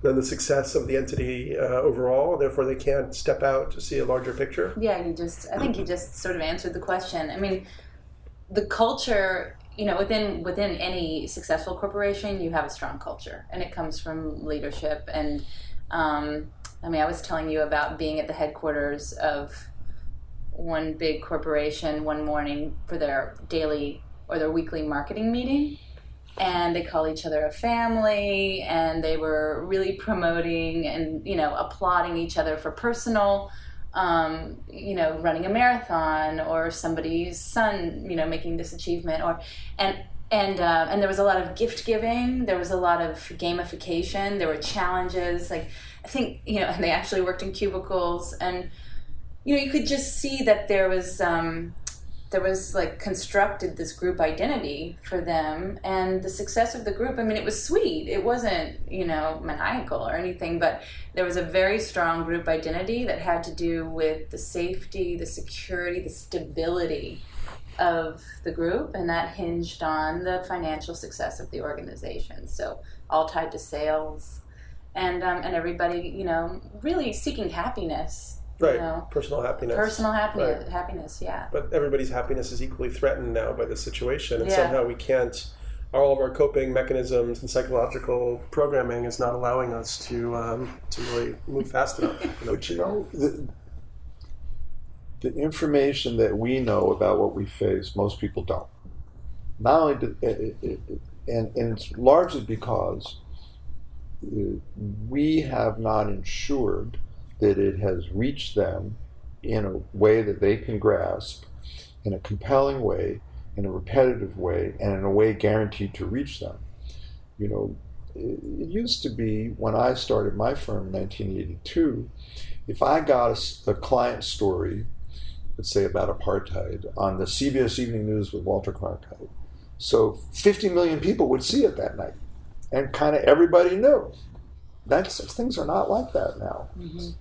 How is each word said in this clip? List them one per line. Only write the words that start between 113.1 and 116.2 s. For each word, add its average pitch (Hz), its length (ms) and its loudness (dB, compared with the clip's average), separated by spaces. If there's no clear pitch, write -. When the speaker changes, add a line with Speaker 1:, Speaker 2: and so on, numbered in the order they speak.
Speaker 3:
in 101 80 0
a 95 40 0
repetitive 104 680 4
way, 90 420 0
and 101 140 2
in 95 100 -2
a 98 60 2
way 107 240 6
guaranteed 104 580 2
to 90 140 -6
reach 131 340 -4